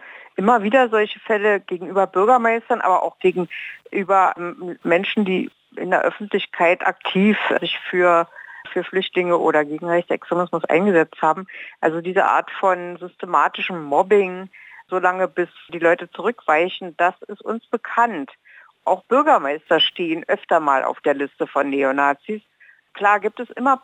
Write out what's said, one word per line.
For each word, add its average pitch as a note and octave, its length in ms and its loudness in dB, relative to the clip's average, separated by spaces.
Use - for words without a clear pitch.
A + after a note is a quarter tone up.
immer G#3+ 260 2
wieder B3 240 4
solche G#3+ 320 -2
Fälle G#3 400 0
gegenüber F#3 480 -2
Bürgermeistern, A3+ 720 2
aber F#3 240 0
auch - 160 -8
gegenüber, F#3 1160 0
ähm, F3 460 -10
Menschen, F#3+ 420 0
die F#3 260 -2
in F3 140 -8
der F3+ 140 2
Öffentlichkeit - 840 -2
aktiv G3 500 2
sich E3+ 180 -6
für, F3 400 2
für F3+ 140 -4
Flüchtlinge F3+ 520 -2
oder D3+ 280 2
gegen D#3 200 -8
Rechtsextremismus E3+ 800 -2
eingesetzt E3+ 580 2
haben. E3 240 0
Also E3 180 0
diese F3+ 240 0
Art - 340 2
von F3 440 -2
systematischem F3+ 840 -2
Mobbing, F#3 640 0
solange F3+ 360 0
bis F3 220 -6
die E3+ 60 -10
Leute E3+ 320 2
zurückweichen, F3+ 880 -2
das F3+ 160 2
ist - 160 -14
uns A3+ 240 -8
bekannt. A3+ 640 -2
Auch F#3 180 0
Bürgermeister F3+ 760 2
stehen E3 480 -2
öfter F#3 320 0
mal C#3+ 240 2
auf - 180 -4
der D3 120 2
Liste C#3 320 -6
von C#3+ 240 -2
Neonazis. C#3+ 720 -2
Klar G3+ 240 2
gibt G#3 200 -6
es A#3+ 120 -12
immer C4 320 0